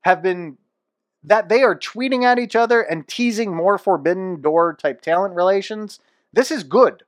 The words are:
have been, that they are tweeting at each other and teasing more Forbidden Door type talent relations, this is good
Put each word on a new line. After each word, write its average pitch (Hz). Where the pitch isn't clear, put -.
have 175
been, 180
that 196
they 240
are 214
tweeting 247
at 247
each 240
other 233
and 165
teasing 226
more 190
Forbidden 180
Door 160
type 139
talent 180
relations, 196
this 254
is 247
good 170